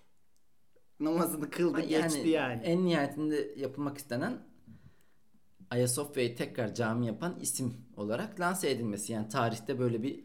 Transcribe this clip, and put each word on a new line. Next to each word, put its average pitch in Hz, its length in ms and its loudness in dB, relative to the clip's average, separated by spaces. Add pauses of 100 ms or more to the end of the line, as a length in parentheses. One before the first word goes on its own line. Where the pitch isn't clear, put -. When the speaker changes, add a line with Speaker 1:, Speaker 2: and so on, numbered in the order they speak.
(1000)
Speaker 1:
Namazını 156 500 0
kıldı, 170 260 2
Speaker 2:
Ama 165 100 0
Speaker 1:
geçti 156 420 2
yani. 131 340 2
Speaker 2:
en 175 240 4
nihayetinde 151 680 0
yapılmak 139 420 -4
istenen 160 400 -4 (1300)
Ayasofya'yı 123 680 2
tekrar 117 380 -2
cami 117 320 2
yapan 165 340 -2
isim 127 340 -2 (220)
olarak 120 440 -4
lanse 180 300 2
edilmesi. 113 420 -2
Yani 107 160 -2
tarihte 120 500 0
böyle 117 240 2
bir - 220 -4